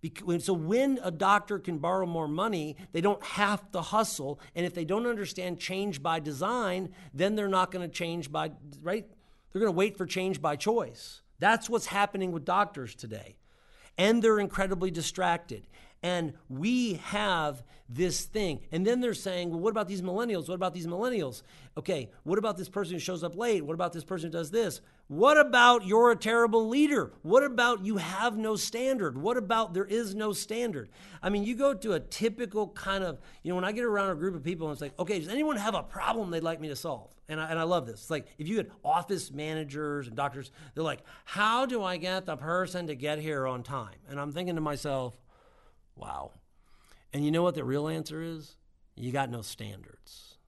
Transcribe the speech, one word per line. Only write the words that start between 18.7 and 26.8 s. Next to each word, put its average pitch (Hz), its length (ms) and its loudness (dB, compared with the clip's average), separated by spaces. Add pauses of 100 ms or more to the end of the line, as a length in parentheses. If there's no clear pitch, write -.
And 175 120 0
then 247 160 4
they're 233 140 0
saying, 180 360 -4
"Well, 165 100 -2
what 208 100 2
about 214 160 -2
these 185 160 -6
millennials? 185 460 -2
What 185 80 -4
about 180 180 -2
these 170 120 -6
millennials? 180 560 -2 (340)
Okay, 143 340 -4 (140)
what 185 140 2
about 208 180 0
this 180 120 -8
person 185 260 -4
who 170 40 -4
shows 165 240 -4
up 170 140 -6
late? 208 280 2
What 156 100 -2
about 170 180 -2
this 165 100 -8
person 170 280 -6
who - 20 -10
does 165 180 -4
this?" 208 300 0 (260)
What 247 320 8
about 240 480 8
"You're 226 240 8
a 226 60 6
terrible 226 520 4
leader"? 277 440 4 (100)